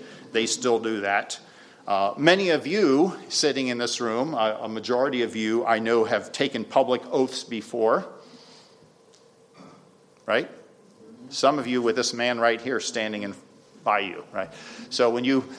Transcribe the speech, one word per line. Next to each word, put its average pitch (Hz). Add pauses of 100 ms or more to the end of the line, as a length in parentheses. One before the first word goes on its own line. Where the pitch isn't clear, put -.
(300)
they 113
still 117
do 110
that. 98 (460)
Uh, 98
many 180
of 143
you 170 (160)
sitting 135
in 120
this 120
room, 120
a, 110
a 113
majority 123
of 113
you 110
I 113
know 113
have 110
taken 113
public 127
oaths 131
before, 117 (2250)
right? 113 (800)
Some 143
of 120
you 123
with 113
this 120
man 120
right 117
here 120
standing 107
in, 98 (480)
by 107
you, 87
right? 95 (380)
So 120
when 127
you 131 (140)